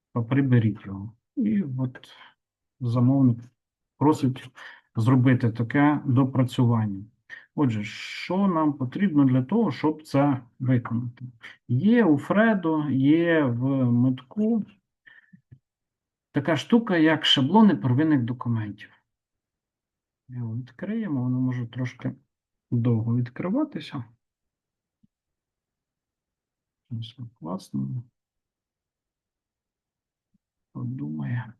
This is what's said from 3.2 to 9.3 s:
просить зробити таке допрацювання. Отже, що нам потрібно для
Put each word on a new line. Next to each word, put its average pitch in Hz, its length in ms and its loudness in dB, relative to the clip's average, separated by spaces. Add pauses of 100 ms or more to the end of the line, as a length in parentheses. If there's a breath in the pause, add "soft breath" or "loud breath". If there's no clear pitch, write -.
просить 139 520 0 (460 loud breath)
зробити 123 560 4
таке 143 540 0
допрацювання. 120 1000 0 (500 loud breath)
Отже, 113 280 0
що - 640 -4
нам 160 260 0
потрібно 143 520 2
для 127 180 4